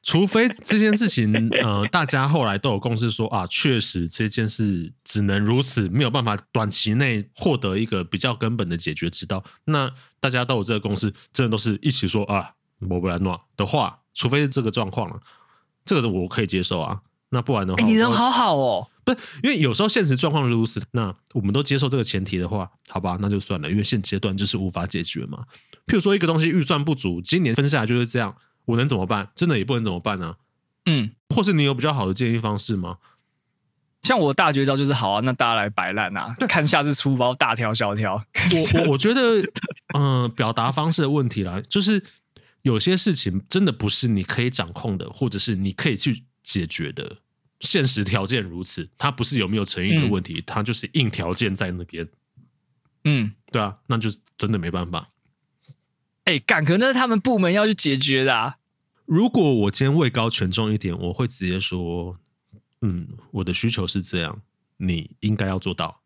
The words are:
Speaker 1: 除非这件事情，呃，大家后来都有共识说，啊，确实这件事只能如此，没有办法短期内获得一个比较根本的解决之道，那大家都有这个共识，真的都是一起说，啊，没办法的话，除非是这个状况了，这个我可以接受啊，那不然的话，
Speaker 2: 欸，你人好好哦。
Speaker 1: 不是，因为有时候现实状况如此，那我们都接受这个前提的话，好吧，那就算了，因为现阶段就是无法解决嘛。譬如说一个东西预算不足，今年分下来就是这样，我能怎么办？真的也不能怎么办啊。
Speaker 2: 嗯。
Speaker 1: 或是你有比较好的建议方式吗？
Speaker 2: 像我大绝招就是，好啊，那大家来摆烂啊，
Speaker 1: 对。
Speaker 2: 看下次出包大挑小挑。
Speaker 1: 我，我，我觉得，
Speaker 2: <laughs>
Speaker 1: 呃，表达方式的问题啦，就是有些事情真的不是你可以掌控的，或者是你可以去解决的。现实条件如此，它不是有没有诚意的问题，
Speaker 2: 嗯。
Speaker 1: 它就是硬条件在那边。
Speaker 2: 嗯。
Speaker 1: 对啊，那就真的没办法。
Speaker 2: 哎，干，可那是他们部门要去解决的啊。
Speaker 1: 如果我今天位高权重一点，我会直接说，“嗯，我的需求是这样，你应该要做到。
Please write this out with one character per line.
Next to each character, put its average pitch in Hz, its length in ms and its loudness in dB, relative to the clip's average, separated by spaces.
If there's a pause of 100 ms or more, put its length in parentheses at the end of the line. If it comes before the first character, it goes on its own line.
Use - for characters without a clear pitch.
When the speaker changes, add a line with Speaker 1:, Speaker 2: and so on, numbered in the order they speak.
Speaker 1:
除 180 220 4
非 226 240 2 (160)
这 214 140 4
件 214 180 4
事 220 100 2
情， 110 240 2 (300)
呃， 104 300 2
大 170 120 4
家 135 240 0
后 147 160 2
来 101 140 0
都 117 140 0
有 98 80 0
共 117 180 -2
识 113 140 0
说， 110 160 -4
啊， 98 180 -2
确 123 340 0
实 87 280 -2
这 110 200 -2
件 110 220 -2
事 95 420 -2 (120)
只 - 180 -2
能 98 240 2
如 123 160 2
此， 117 280 0
没 117 120 0
有 123 80 2
办 123 160 0
法 104 100 0 (160)
短 110 200 0
期 110 240 0
内 120 280 0 (120)
获 156 200 0
得 98 220 -2
一 113 80 0
个 95 180 -4
比 95 140 -6
较 123 160 -2
根 117 240 -2
本 101 100 -2
的 85 80 -2
解 80 200 -6
决 87 160 -4
之 - 160 -8
道， 95 160 -4 (220)
那 139 280 0 (260)
大 139 80 -2
家 123 160 0
都 127 120 0
有 104 80 0
这 110 100 -2
个 107 60 0
共 104 180 -2
识， 101 160 -2 (180)
真 127 140 0
的 110 60 0
都 110 40 0
是 104 280 0
一 147 80 2
起 - 160 0
说， 104 180 0
啊， 98 300 -4 (240)
没 90 200 -2
办 87 200 0
法 92 260 -2 (100)
的 101 80 -2
话， 104 360 -2 (160)
除 - 120 -2
非 139 120 2
是 147 80 2
这 135 120 -2
个 113 120 0
状 104 180 -4
况 101 180 -4
了， - 120 -12 (680)
这 160 160 2
个 117 80 0
我 90 180 -2
可 - 140 -2
以 98 60 0
接 90 160 0
受 90 160 -2
啊， 101 220 -6 (280)
那 127 100 0
不 127 140 -2
然 98 140 0
的 92 80 -2
话， - 80 2
Speaker 2:
欸， - 20 4
你 220 80 4
人 226 180 4
好 240 200 2
好 233 240 2
哦。 117 340 0 (140)
Speaker 1:
不 254 80 0
是， 240 80 -2 (240)
因 269 80 2
为 226 80 0
有 135 120 4
时 190 120 2
候 220 40 4
现 208 160 2
实 139 120 4
状 147 180 2
况 139 160 2
如 113 160 2
此， 104 180 -6 (100)
那 104 220 -2 (180)
我 127 60 0
们 98 140 0
都 139 80 2
接 139 160 0
受 135 100 0
这 131 80 -2
个 120 80 0
前 95 220 -2
提 92 140 -4
的 87 100 -4
话， 95 180 -4 (200)
好 - 120 -6
吧， 90 220 -2
那 101 80 0
就 101 100 2
算 90 220 -4
了， 76 80 -6
因 98 80 2
为 104 60 2
现 107 180 2
阶 95 180 -2
段 95 160 -2
就 98 120 0
是 113 100 0
无 98 100 -2
法 87 200 -4
解 85 160 -4
决 - 240 -8
嘛。 - 180 -12 (400)
譬 - 80 -2
如 208 60 4
说 202 160 2
一 - 20 0
个 175 80 0
东 160 140 2
西 160 100 2
预 160 140 4
算 143 200 0
不 151 120 0
足， 87 260 -4
今 170 220 0
年 117 100 2
分 143 160 2
下 143 120 2
来 110 40 0
就 120 140 2
是 120 80 0
这 120 120 -2
样， 104 160 -4 (300)
我 117 120 0
能 131 100 2
怎 139 80 0
么 92 120 -2
办？ 101 260 -2
真 175 160 0
的 135 80 2
也 117 80 0
不 127 80 -2
能 117 100 0
怎 104 80 -2
么 87 80 -4
办 98 220 -4
啊。 82 160 -8 (480)
Speaker 2:
嗯。 131 260 0 (240)
Speaker 1:
或 220 60 4
是 196 100 2
你 151 120 4
有 139 100 2
比 123 80 -2
较 151 100 2
好 120 140 0
的 92 80 0
建 117 180 0
议 117 60 2
方 107 200 -2
式 107 180 -4
吗？ 90 220 -6 (1040)
Speaker 2:
像 254 160 2
我 147 120 4
大 160 200 2
绝 139 120 2
招 135 140 2
就 143 80 0
是， 139 80 0
好 117 180 0
啊， 104 100 0
那 127 120 0
大 120 160 2
家 117 60 2
来 104 120 0
摆 92 260 -4
烂 101 220 -2
啊， 110 220 -6
Speaker 1:
对。 254 100 0
Speaker 2:
看 156 180 2
下 147 180 4
次 147 100 2
出 135 240 2
包 123 160 2
大 120 220 0
挑 113 180 -2
小 107 220 0
挑。 107 280 -2 (520)
Speaker 1:
我， 165 60 4
我， 170 100 2
我 139 60 2
觉 214 180 2
得， 233 260 2 (240)
Speaker 2:
<laughs> - 320 -8
Speaker 1:
呃， 131 380 2
表 113 180 0
达 117 180 0
方 156 220 0
式 165 80 0
的 139 80 2
问 143 180 2
题 104 140 -4
啦， 90 260 -4
就 202 140 -2
是 202 220 0 (580)
有 117 180 2
些 185 160 2
事 185 200 2
情 98 340 -2
真 190 160 2
的 147 60 4
不 101 180 -4
是 - 180 2
你 101 140 2
可 120 220 -2
以 123 80 0
掌 87 200 -2
控 101 240 -6
的， - 140 -8
或 - 180 -4
者 101 120 -4
是 107 160 0
你 95 160 -2
可 - 180 -2
以 104 80 -2
去 - 260 -2 (200)
解 85 240 -2
决 73 240 -6
的。 - 260 -12 (440)
现 151 240 2
实 107 180 2
条 95 220 2
件 110 180 -2
如 90 200 -8
此， - 340 -4
它 143 140 0
不 131 120 -4
是 135 140 0
有 95 100 2
没 104 80 0
有 104 80 0
诚 92 220 -2
意 104 80 2
的 147 140 4
问 98 140 2
题， 85 180 -8
Speaker 2:
嗯。 - 80 -12
Speaker 1:
它 107 160 -4
就 113 100 -2
是 - 200 -6
硬 123 160 2
条 90 240 -4
件 98 220 0
在 92 160 -4
那 90 120 -8
边。 85 240 -10 (960)
Speaker 2:
嗯。 123 280 2 (200)
Speaker 1:
对 117 100 0
啊， 101 160 -4 (100)
那 120 100 0
就 110 120 -2 (280)
真 110 140 0
的 107 60 0
没 85 140 -4
办 87 180 -4
法。 85 200 -8 (1160)
Speaker 2:
哎， 170 140 0
干， 165 240 2
可 165 140 4
那 247 100 4
是 269 60 2
他 254 140 2
们 226 120 2
部 233 200 2
门 175 120 4
要 208 140 2
去 220 80 2
解 139 240 2
决 131 260 2
的 131 120 4
啊。 117 220 -2 (480)
Speaker 1:
如 190 240 4
果 160 240 4
我 101 180 4
今 135 160 2
天 143 100 4
位 139 120 4
高 117 200 0
权 95 220 0
重 107 200 0
一 107 60 2
点， 87 200 -4
我 90 160 -4
会 123 140 -2
直 - 180 -6
接 90 140 0
说 87 580 -6 (640)
，“嗯， 87 260 -2 (240)
我 98 120 -4
的 90 100 -2
需 113 160 0
求 98 180 -2
是 95 140 -2
这 87 200 -4
样， 82 200 -6 (360)
你 90 340 -4 (100)
应 107 140 0
该 101 120 -2
要 95 120 -2
做 92 140 -4
到。 85 320 -6